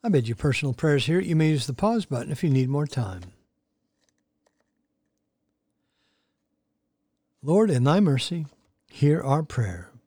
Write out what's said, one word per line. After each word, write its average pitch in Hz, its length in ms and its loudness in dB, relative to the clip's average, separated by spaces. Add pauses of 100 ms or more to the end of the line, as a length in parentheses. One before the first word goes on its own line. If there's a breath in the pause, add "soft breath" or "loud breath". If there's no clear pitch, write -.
I 240 60 0
bid 131 180 2
you 117 80 -4
personal 135 380 -2
prayers 143 320 0
here. 165 140 0
You 170 160 -2
may 156 140 4
use 147 180 0
the 139 60 -6
pause 214 320 -2
button 131 260 -6
if 143 120 -6
you 165 60 2
need 131 200 2
more 143 180 -2
time. 95 340 -6 (4000)
Lord, 190 280 2
in 123 140 2
thy 151 160 4
mercy, 160 460 0 (440)
hear 147 320 2
our 143 220 0
prayer. 92 480 -6 (160)